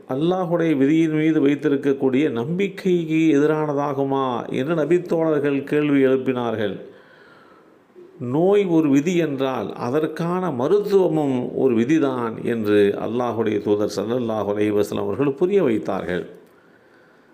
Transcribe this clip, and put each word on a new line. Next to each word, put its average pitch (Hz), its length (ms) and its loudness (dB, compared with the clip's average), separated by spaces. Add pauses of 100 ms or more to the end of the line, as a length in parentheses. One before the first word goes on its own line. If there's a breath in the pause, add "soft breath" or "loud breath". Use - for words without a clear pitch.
அல்லாஹுடைய 165 680 0
விதியின் 156 360 2
மீது 156 340 2
வைத்திருக்கக்கூடிய 139 840 2
நம்பிக்கைக்கு 160 1040 0
எதிரானதாகுமா 139 1160 0
என்று 139 260 -2
நபித்தோழர்கள் 156 880 0
கேள்வி 143 420 2
எழுப்பினார்கள். 120 760 0 (1400 loud breath)
நோய் 170 460 0
ஒரு 160 240 2
விதி 143 260 2
என்றால், 131 580 -2
அதற்கான 165 800 -4
மருத்துவமும் 156 1040 0
ஒரு 131 200 2
விதிதான் 123 680 0
என்று 104 560 2
அல்லாஹுடைய 110 600 -2
தூதர் 104 340 0
ஸல்லல்லாஹு 110 540 -2
அலைஹி 104 340 0
வஸல்லம் 107 140 -4
அவர்கள் 104 340 -2
புரிய 185 320 0
வைத்தார்கள். 95 680 -2 (1040 soft breath)